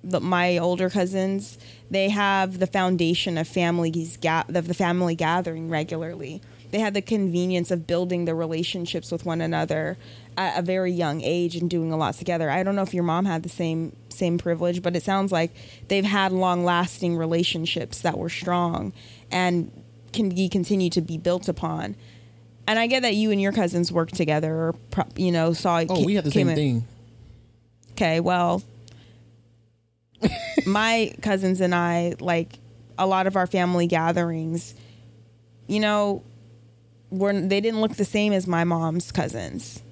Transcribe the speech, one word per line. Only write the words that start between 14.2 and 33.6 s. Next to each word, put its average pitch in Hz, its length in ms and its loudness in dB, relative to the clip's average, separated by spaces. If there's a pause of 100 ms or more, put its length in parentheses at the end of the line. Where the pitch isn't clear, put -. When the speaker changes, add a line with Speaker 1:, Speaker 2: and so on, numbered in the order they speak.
Speaker 1:
privilege, 175 460 0
but 175 120 -2
it 165 80 0
sounds 196 300 0
like 170 220 0 (340)
they've 196 160 2
had 196 280 2
long-lasting 175 840 2
relationships 165 840 -2
that 175 160 0
were 170 100 -4
strong 175 640 -2 (380)
and 175 400 0 (420)
can 214 160 0
be, 180 220 0
continue 190 400 2
to 175 100 2
be 165 160 -6
built 180 320 -2
upon. 170 480 -4 (720)
And 220 120 2
I 233 100 2
get 262 140 2
that 226 120 2
you 214 160 2
and 202 100 2
your 196 120 2
cousins 175 380 2
worked 165 260 0
together 156 380 0
or 165 180 -2 (180)
pro-, 190 140 0 (120)
you 180 160 2
know, 165 220 2
saw 170 240 2
it 165 100 0
Speaker 2:
Oh, 185 80 0
Speaker 1:
ca-, 151 80 4
Speaker 2:
we 196 120 2
had 170 80 0
the 147 60 2
Speaker 1:
came 139 180 4
Speaker 2:
same - 20 4
Speaker 1:
in. - 60 0
Speaker 2:
thing. 127 280 2 (1080)
Speaker 1:
Okay, 165 280 2
well, 175 420 2 (1600)
Speaker 2:
<laughs> 659 460 0
Speaker 1:
my 220 560 2
cousins 190 380 2
and 180 140 2
I, 170 460 2
like, 165 380 -2 (400)
a 190 80 2
lot 190 200 2
of 190 100 0
our 185 100 4
family 175 400 2